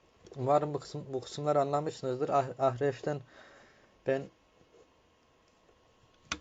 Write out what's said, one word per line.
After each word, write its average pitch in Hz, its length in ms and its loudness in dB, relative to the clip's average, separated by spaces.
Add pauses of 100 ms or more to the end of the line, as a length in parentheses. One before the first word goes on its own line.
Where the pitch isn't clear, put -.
(360)
Umarım 147 380 2
bu 139 60 -4
kısım, - 280 -10
bu 131 120 -2
kısımları 147 400 0
anlamışsınızdır. 143 680 -2
Ah-, 135 320 0
Ahrefs'ten 135 600 0 (840)
ben 135 240 0 (2000)